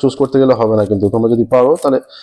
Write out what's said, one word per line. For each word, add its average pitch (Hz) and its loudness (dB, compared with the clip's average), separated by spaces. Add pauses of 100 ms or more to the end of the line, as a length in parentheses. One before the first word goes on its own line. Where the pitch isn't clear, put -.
চুজ 131 0
করতে 135 -2
গেলে 131 2
হবে 110 0
না, 107 0
কিন্তু 101 -2
তোমরা 113 0
যদি 117 0
পারো 127 2 (120)
তাহলে, 131 0 (240)